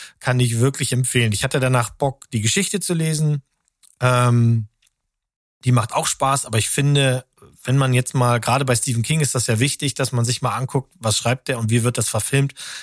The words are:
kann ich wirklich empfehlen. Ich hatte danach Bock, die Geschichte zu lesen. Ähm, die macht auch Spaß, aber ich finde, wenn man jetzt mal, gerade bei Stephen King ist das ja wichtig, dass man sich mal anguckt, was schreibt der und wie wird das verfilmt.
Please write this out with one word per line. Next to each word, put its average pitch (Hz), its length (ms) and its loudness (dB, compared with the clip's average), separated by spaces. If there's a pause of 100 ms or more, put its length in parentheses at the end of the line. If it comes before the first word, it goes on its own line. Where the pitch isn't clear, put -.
(180)
kann 123 220 0
ich 117 180 2
wirklich 131 340 0
empfehlen. 123 380 2
Ich 101 140 -2
hatte 135 160 -2
danach 127 300 0
Bock, - 420 -6
die 117 80 -2
Geschichte 185 400 -2
zu 175 140 -2
lesen. 156 480 0 (580)
Ähm, 120 680 4 (1000)
die 127 80 2
macht 117 200 2
auch 160 160 -2
Spaß, 135 360 0
aber 113 140 -2
ich 107 100 0
finde, 139 560 2 (400)
wenn 131 120 0
man 135 160 2
jetzt 127 220 0
mal, 123 260 2
gerade 131 240 0
bei 127 100 0
Stephen 117 300 -2
King 160 160 0
ist 139 160 -2
das 117 100 -2
ja 113 140 0
wichtig, 139 340 -2
dass 131 160 -2
man 120 140 0
sich 120 180 -2
mal 110 140 -2
anguckt, 131 420 -6
was 110 180 -2
schreibt 123 300 -2
der 123 140 -4
und 110 100 -2
wie 117 140 2
wird 120 140 0
das 113 100 -2
verfilmt. 139 460 -2 (280)